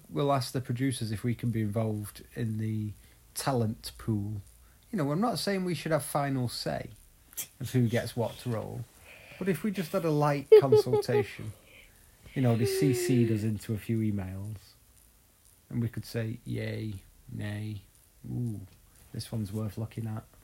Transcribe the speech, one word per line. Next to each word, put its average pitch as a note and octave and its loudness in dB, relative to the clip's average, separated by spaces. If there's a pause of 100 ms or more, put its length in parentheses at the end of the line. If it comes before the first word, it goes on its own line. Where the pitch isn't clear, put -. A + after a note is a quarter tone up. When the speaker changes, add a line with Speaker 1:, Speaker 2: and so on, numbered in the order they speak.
Speaker 1:
we'll D3 2
ask C3 0
the C3 0
producers A#2+ -2
if A2 -4
we A#2+ 2
can A#2+ -2
be A2+ 0
involved G#2+ -2 (120)
in A2 -4
the A2 -2 (420)
talent A#2 0
pool. G#2 -2 (500)
You A3 -2
know, C#3+ 0
I'm D#3 0
not A3 0
saying F#3+ -2
we F3+ 0
should D#3+ -2
have D3+ 2
final C3+ 0
say - -6 (720)
of B2 -6
who B2 6
gets A#2 -2
what - -4 (120)
role, A2+ -6 (540)
but F#3+ -2
if E3+ 0
we A3 0
just F#3 -4
had F#3 0
a E3 2
light D3 2
Speaker 2:
<laughs> G#4+ 12
Speaker 1:
consultation, G#4 4 (800)
you C3+ 0
know, A#2+ 4
they A#2 2
C - 4
C'd A#2+ 4
us G#2 0
into A2 -2
a G#2 -4
few A2+ -2
emails, G2+ -4 (1120)
and B2 -2
we A2+ 0
could - -8
say, A#2 -4
"Yay, A2 -6 (400)
nay, G#2+ -6 (480)
ooh, A#2+ -4 (540)
this - -8
one's A2 -4
worth G#2+ -4
looking A2+ -6
at," A2 -6 (200)